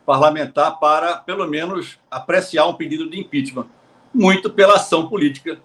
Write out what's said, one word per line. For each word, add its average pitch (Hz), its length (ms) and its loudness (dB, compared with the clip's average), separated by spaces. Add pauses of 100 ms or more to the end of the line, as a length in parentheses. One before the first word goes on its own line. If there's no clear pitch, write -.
parlamentar 151 760 0
para, 160 380 0
pelo 185 300 -8
menos, 165 520 -8 (100)
apreciar 165 560 0
um 170 80 -2
pedido 156 340 -8
de 170 120 -12
impeachment. 131 480 -6 (440)
Muito 190 380 2
pela 202 260 6
ação 160 320 0
política 156 580 -4